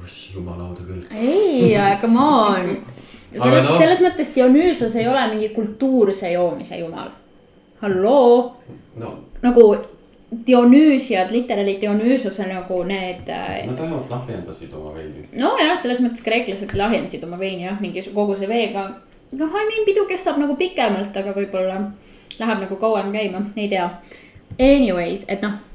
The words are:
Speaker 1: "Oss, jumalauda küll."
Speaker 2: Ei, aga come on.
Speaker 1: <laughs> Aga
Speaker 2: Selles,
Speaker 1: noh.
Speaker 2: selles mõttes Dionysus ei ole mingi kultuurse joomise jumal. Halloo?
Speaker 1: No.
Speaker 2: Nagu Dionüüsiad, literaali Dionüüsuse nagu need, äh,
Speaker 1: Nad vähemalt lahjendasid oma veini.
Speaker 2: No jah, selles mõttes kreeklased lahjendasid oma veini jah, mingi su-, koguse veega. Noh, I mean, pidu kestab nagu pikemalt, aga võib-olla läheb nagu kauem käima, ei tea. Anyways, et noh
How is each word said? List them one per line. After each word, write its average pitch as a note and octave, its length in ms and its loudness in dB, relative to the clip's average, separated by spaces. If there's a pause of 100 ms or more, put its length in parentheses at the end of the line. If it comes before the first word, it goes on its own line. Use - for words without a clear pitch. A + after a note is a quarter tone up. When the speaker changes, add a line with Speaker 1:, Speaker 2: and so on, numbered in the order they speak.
Speaker 1:
"Oss, - 300 -18
jumalauda F2 480 -12
küll." F2+ 260 -12
Speaker 2:
Ei, B3 680 2
aga G3+ 240 2
come A#3 180 4
on. G#3+ 580 2
Speaker 1:
<laughs> - 40 -14 (480)
Aga A#2 160 -4
Speaker 2:
Selles, C3 200 6
Speaker 1:
noh. D3+ 140 2
Speaker 2:
selles E4+ 240 6
mõttes E4 320 2
Dionysus B3+ 640 4
ei A3+ 100 0
ole C4 220 2
mingi G#3+ 220 -2
kultuurse G#3 840 0
joomise F3 480 -2
jumal. E3 320 -10 (680)
Halloo? A#3+ 720 4 (400)
Speaker 1:
No. A2+ 140 -12 (320)
Speaker 2:
Nagu A#3+ 240 8 (680)
Dionüüsiad, B3 1000 4
literaali G3+ 500 -2
Dionüüsuse G#3+ 680 0
nagu F#3 340 -6
need, F#3 460 -6
äh, G2 380 -8
Speaker 1:
Nad B2 120 -8
vähemalt D#3 320 -8
lahjendasid F#2+ 640 -12
oma D#2 200 -14
veini. D#2 380 -16
Speaker 2:
No D4+ 260 -2
jah, F4 200 0
selles B3 220 -4
mõttes A#3+ 240 -4
kreeklased G#3 500 -4
lahjendasid G#3+ 500 -4
oma F3 140 -10
veini F#3 260 -8
jah, G3+ 160 -8
mingi F3+ 220 -8
su-, G#3 80 -16
koguse G3 380 -2
veega. G3+ 400 -4 (440)
Noh, D4 160 -4
I G4+ 200 -4
mean, A4 180 -2
pidu G4+ 200 2
kestab F4+ 320 -4
nagu C#4+ 180 -2
pikemalt, G#3+ 600 -2
aga G3 160 -6
võib-olla F#3+ 460 -4 (600)
läheb A3 220 -2
nagu F#3+ 160 -6
kauem G3+ 360 -2
käima, G3+ 320 -4 (120)
ei G#3 120 -4
tea. F#3 180 -2 (720)
Anyways, G#3+ 680 2
et G3 140 -6
noh G#3 100 -4 (220)